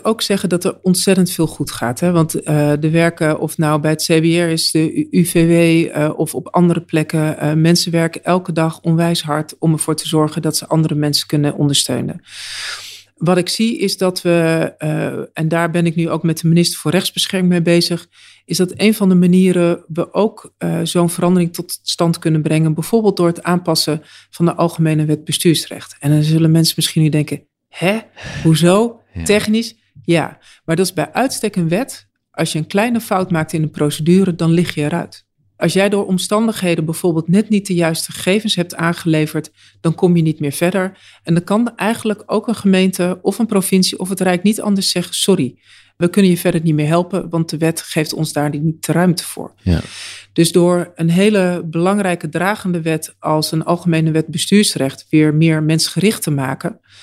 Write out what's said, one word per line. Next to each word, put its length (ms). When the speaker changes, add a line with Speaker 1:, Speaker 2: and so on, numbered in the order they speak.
Speaker 1:
ook 140
zeggen 280
dat 140
er 180
ontzettend 500
veel 160
goed 240
gaat, 280
hè? 120
Want, 300
eh, 420
er 80
werken, 480
of 180
nou 240
bij 100
het 120
C 40
B 160
R 260
is, 220
de 220
U-, 180
U 140
V 80
W, 40
eh, 220
of 180
op 120
andere 340
plekken, 580
eh, 140
mensen 380
werken 320
elke 300
dag 260
onwijs 420
hard 380
om 120
ervoor 240
te 120
zorgen 340
dat 160
ze 100
andere 280
mensen 320
kunnen 280
ondersteunen. 680
Wat 220
ik 120
zie 280
is 200
dat 240
we, 560
eh, 360
en 140
daar 240
ben 140
ik 100
nu 140
ook 140
met 180
de 60
minister 320
voor 120
Rechtsbescherming 600
mee 100
bezig, 460
is 120
dat 180
een 180
van 160
de 60
manieren 720
we 260
ook, 440
eh, 260
zo'n 260
verandering 440
tot 280
stand 380
kunnen 220
brengen, 320
bijvoorbeeld 440
door 100
het 160
aanpassen 580
van 160
de 80
Algemene 520
Wet 180
Bestuursrecht. 760
En 120
dan 120
zullen 280
mensen 240
misschien 260
nu 80
denken, 380
"Hè? 300
Hoezo? 580
Speaker 2:
Ja. 100
Speaker 1:
Technisch?" 520
Ja, 340
maar 100
dat 100
is 80
bij 200
uitstek 420
een 140
wet. 380
Als 200
je 80
een 80
kleine 340
fout 300
maakt 220
in 80
de 60
procedure, 680
dan 160
lig 240
je 60
eruit. 440
Als 160
jij 160
door 160
omstandigheden 800
bijvoorbeeld 420
net 220
niet 180
de 60
juiste 380
gegevens 440
hebt 200
aangeleverd, 760
dan 140
kom 200
je 60
niet 180
meer 120
verder. 460
En 100
dan 100
kan 320
eigenlijk 500
ook 220
een 80
gemeente 640
of 180
een 60
provincie 540
of 100
het 100
Rijk 240
niet 180
anders 280
zeggen: 260
"Sorry, 440
we 120
kunnen 220
je 60
verder 240
niet 140
meer 120
helpen, 420
want 200
de 80
wet 240
geeft 320
ons 200
daar 160
niet 360
de 60
ruimte 320
voor." 300
Speaker 2:
Ja. 160
Speaker 1:
Dus 180
door 440
een 140
hele 560
belangrijke 640
dragende 520
wet 380
als 320
een 120
algemene 480
wet 160
bestuursrecht 800
weer 260
meer 280
mensgericht 600
te 80
maken, 480